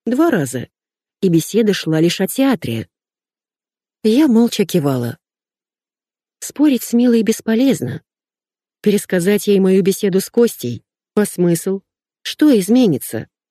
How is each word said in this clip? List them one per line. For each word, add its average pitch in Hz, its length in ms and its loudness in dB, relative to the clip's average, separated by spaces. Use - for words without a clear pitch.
два 285 260 0
раза, 135 380 -4
и 196 60 2
беседа 196 440 0
шла 160 280 -2
лишь 170 200 0
о 190 60 0
театре. 196 640 -4
Я 240 240 2
молча 226 400 2
кивала. 135 520 -2
Спорить 277 420 0
с - 100 -8
Милой 233 300 4
бесполезно. 220 800 -2
Пересказать 202 680 0
ей 202 120 2
мою 190 240 4
беседу 190 380 0
с - 100 -6
Костей, 165 540 -2
а 208 100 0
смысл? 180 560 -2
Что 302 360 2
изменится? 190 720 0